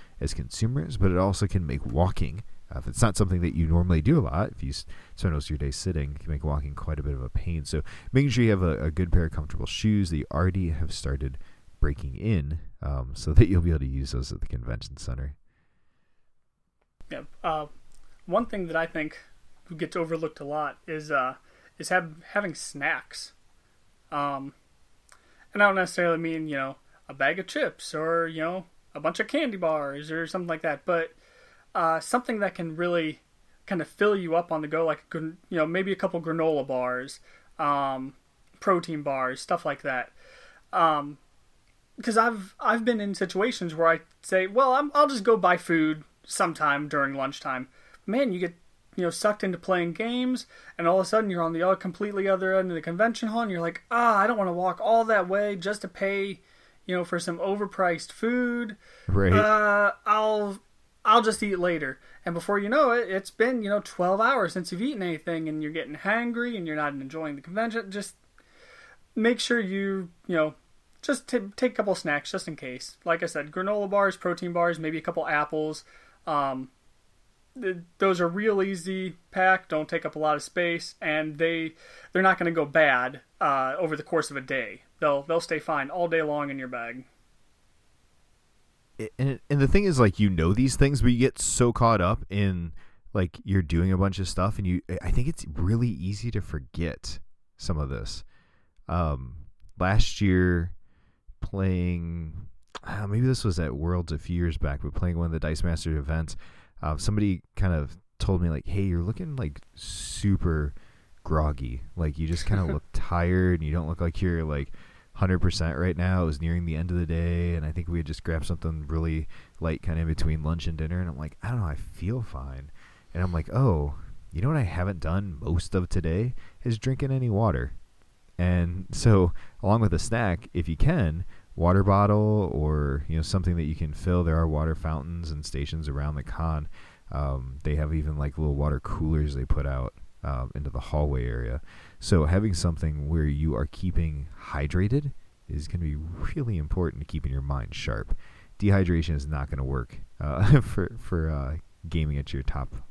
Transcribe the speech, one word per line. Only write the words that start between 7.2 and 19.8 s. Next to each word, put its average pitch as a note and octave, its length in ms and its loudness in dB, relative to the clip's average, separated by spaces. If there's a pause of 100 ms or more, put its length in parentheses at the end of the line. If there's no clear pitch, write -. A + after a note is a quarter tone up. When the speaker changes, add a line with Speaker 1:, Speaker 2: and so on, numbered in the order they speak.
Speaker 1:
a B1 80 -6
pain. E2 340 -2
So D2+ 200 -4 (280)
making C3+ 200 4
sure A#2+ 120 4
you A2+ 60 6
have F#2+ 140 4
a, D2+ 200 2
a D#2 60 0
good E2+ 220 0
pair E2+ 140 6
of D#2 60 -2
comfortable D2 360 -4
shoes G#2 420 2
that E2 80 -2
you C#2+ 140 -4
already F2 380 0
have D#2+ 220 -2
started C2+ 460 -4 (420)
breaking C#2+ 360 0
in, D#2+ 440 0 (220)
um, C2 320 -4
so D2+ 200 -4
that G2+ 140 12
you'll F2+ 140 6
be E2+ 80 2
able D#2 100 2
to C2+ 60 0
use C2 260 -4
those B1 200 -4
at - 80 -8
the - 80 -2
convention A#1+ 500 -6
center. C2+ 380 -6 (1800)
Speaker 2:
Yeah. - 120 -12 (200)
Uh, D#3 240 -2 (580)
one A3+ 220 0
thing F#3+ 200 -4
that E3 80 -6
I E3 100 2
think D#3 340 -6 (560)
gets D#3 200 -6